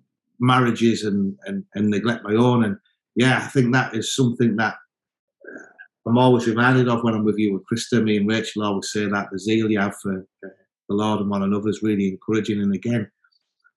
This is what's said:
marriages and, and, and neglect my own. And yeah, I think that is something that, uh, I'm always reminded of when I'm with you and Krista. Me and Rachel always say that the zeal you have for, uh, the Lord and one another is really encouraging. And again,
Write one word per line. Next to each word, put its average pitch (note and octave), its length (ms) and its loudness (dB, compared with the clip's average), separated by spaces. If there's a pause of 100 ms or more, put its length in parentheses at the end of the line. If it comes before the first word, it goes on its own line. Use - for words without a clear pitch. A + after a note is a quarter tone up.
(380)
marriages A#2 640 2
and, G2 340 -2 (100)
and, G2 180 -6 (100)
and G#2 160 0
neglect A2 340 -2
my G#2 100 0
own. A#2+ 300 4
And G2+ 120 -2 (400)
yeah, B2 260 4
I - 60 -10
think B2 240 2
that B2 240 0
is - 180 -4
something A#2 420 2
that, G#2+ 180 0
uh, - 1300 -18
I'm A#2 100 4
always B2 280 4
reminded A#2+ 420 2
of A#2 140 0
when A2+ 120 0
I'm G#2+ 100 -2
with G#2 140 0
you G#2 180 0
and F#2 100 -10
Krista. A2+ 380 -2
Me G#2+ 140 2
and G2+ 100 0
Rachel G#2+ 340 -4
always G2 300 -4
say G#2 140 -2
that G2+ 260 -2
the F#2+ 60 -8
zeal A2 320 0
you G#2+ 100 2
have G2+ 200 -2
for, F#2+ 200 -6 (240)
uh, F#2 40 -16 (400)
the G2 60 -2
Lord G#2+ 260 0
and G2+ 100 -2
one G2+ 120 -2
another G2+ 280 -2
is F#2+ 120 -6
really G2+ 260 0
encouraging. G#2 540 -2
And G2+ 100 2
again, A2 380 -2 (680)